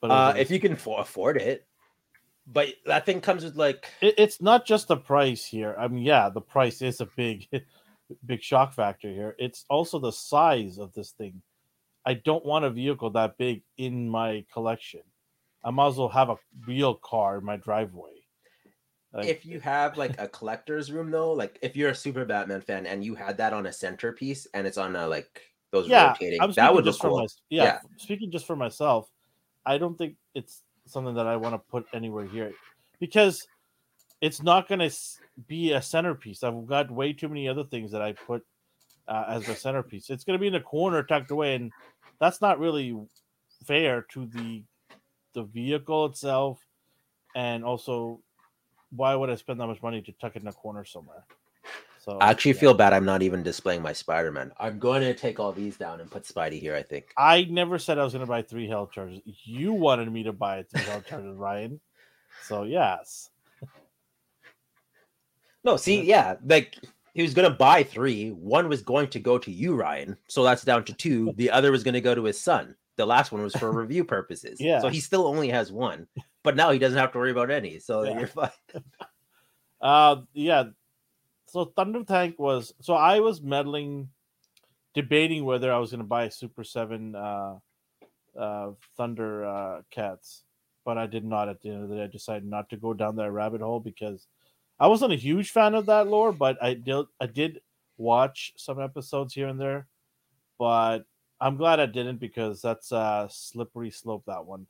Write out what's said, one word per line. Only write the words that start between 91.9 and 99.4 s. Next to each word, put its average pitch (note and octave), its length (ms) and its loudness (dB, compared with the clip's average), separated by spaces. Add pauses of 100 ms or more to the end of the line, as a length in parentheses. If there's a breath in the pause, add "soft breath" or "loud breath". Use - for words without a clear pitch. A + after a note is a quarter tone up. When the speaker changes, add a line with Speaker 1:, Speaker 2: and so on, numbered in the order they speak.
Speaker 1:
the G#2 60 -8
day, G#2 80 -6
I G#2 40 -8
decided G#2 380 -12
not G#2 260 -8
to A#2 60 -12
go A2+ 160 -6
down G#2+ 220 -4
that G#2+ 160 -4
rabbit G#2+ 300 -4
hole A2+ 180 -4
because G#2+ 480 -12 (540)
I D#3 60 10
wasn't A3 260 6
a - 20 0
huge D3 360 -2
fan G#3+ 240 6
of G#3+ 100 0
that G#3+ 220 4
lore, G#3 260 4
but C3+ 280 2
I B2 120 0
did, C3+ 320 -4 (160)
I B2+ 60 -4
did D3 340 -4 (360)
watch B2 600 2
some C3+ 240 -10
episodes C3+ 520 -6
here C#3 140 -6